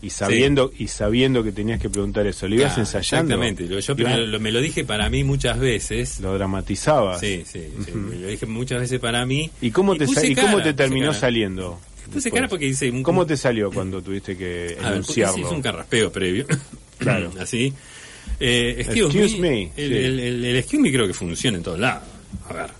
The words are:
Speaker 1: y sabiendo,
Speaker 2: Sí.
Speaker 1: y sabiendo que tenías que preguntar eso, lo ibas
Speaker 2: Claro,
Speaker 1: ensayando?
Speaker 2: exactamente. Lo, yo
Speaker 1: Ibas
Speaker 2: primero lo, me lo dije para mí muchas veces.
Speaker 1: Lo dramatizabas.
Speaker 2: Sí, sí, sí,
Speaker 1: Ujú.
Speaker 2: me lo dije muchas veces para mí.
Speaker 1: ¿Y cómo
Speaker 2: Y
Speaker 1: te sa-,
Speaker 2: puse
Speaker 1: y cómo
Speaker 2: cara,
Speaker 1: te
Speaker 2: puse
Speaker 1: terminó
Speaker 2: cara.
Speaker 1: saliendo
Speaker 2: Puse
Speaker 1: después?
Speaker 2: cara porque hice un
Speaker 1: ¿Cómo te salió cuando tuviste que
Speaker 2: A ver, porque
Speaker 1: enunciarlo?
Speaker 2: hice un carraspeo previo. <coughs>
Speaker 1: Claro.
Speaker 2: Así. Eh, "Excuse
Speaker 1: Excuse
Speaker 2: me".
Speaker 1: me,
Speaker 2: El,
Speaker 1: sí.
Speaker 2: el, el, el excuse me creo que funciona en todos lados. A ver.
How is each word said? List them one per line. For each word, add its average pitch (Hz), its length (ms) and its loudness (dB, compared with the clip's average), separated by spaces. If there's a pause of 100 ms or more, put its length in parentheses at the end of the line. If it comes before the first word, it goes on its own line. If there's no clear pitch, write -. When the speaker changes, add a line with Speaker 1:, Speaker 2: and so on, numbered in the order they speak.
Speaker 1:
y 101 80 -10
sabiendo, 113 640 4
Speaker 2:
Sí. - 100 -6
Speaker 1:
y - 40 -6
sabiendo 120 560 2
que 104 80 -2
tenías 104 260 -2
que 107 100 -2
preguntar 101 380 0
eso, 113 200 -4
lo 104 80 2
ibas 135 180 4
Speaker 2:
Claro, 123 80 0
Speaker 1:
ensayando? 131 540 0
Speaker 2:
exactamente. 98 280 -2
Lo, 90 160 -2
yo - 140 -2
Speaker 1:
Ibas - 20 0
Speaker 2:
primero 117 320 2
lo, 107 120 -2
me 110 120 -2
lo 117 100 2
dije 151 220 -2
para 107 260 0
mí 135 140 2
muchas 135 360 2
veces. 123 600 0
Speaker 1:
Lo 95 140 -2
dramatizabas. 98 880 2
Speaker 2:
Sí, 95 240 -2
sí, - 160 -12 (240)
sí, 92 60 -12
Speaker 1:
Ujú. 113 80 -6
Speaker 2:
me 101 180 -6
lo 90 100 -8
dije 107 200 -6
muchas 123 340 -4
veces 123 180 -2
para 120 260 0
mí. 143 240 0 (120)
Speaker 1:
¿Y 120 100 0
cómo 190 240 4
Speaker 2:
Y 151 40 -4
Speaker 1:
te 143 80 4
sa-, 277 80 2
Speaker 2:
puse - 120 4
Speaker 1:
y 131 80 4
cómo - 120 4 (100)
Speaker 2:
cara, - 60 2
Speaker 1:
te 151 100 2
Speaker 2:
puse - 0 -
Speaker 1:
terminó 135 360 2
Speaker 2:
cara. 147 100 -2
Speaker 1:
saliendo 92 600 0 (280)
Speaker 2:
Puse - 80 -10
Speaker 1:
después? 254 180 -2
Speaker 2:
cara 254 160 0
porque 170 160 -2
hice 135 240 0
un 127 140 -4
Speaker 1:
¿Cómo 170 240 4
te 151 100 2
salió 107 340 2
cuando 95 300 -4
tuviste 98 340 -6
que 92 100 -8
Speaker 2:
A 87 100 -4 (100)
ver, 85 100 -6
porque 85 120 -6 (340)
Speaker 1:
enunciarlo? 95 240 2
Speaker 2:
hice 87 100 -2
un 139 60 -4
carraspeo 104 500 0
previo. 92 380 -2
<coughs> - 480 -4
Speaker 1:
Claro. 113 420 -2
Speaker 2:
Así. 120 320 0 (680)
Eh, 120 400 2
"Excuse 185 400 2
Speaker 1:
Excuse 208 220 4
Speaker 2:
me". 175 80 2
Speaker 1:
me, 113 120 2 (140)
Speaker 2:
El, 147 160 -4
Speaker 1:
sí. 123 60 2
Speaker 2:
el, 131 220 0
el, 120 260 -2
el 123 120 2
excuse 285 240 2
me 190 100 6
creo 123 160 4
que 87 60 -2
funciona 92 440 -2
en 85 60 -6
todos 85 160 -4
lados. 117 240 0 (460)
A - 40 -10
ver. 85 160 -8 (100)